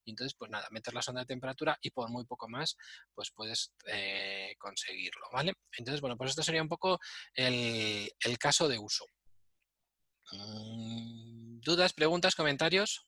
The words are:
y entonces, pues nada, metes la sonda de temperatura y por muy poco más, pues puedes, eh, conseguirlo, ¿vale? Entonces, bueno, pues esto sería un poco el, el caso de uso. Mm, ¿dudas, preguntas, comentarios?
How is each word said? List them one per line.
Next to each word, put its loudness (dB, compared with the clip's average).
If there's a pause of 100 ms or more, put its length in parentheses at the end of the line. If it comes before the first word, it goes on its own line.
y -12
entonces, -6
pues -10
nada, -6
metes -6
la -2
sonda -4
de -10
temperatura -2
y -4
por -4
muy -4
poco -10
más, -4 (400)
pues -10
puedes, -6 (160)
eh, -4
conseguirlo, -8
¿vale? 0 (220)
Entonces, -4
bueno, -2
pues -2
esto -2
sería 2
un -2
poco 2 (340)
el, 2
el 0
caso 6
de 2
uso. -4 (1300)
Mm, -8
¿dudas, 6
preguntas, 6
comentarios? 4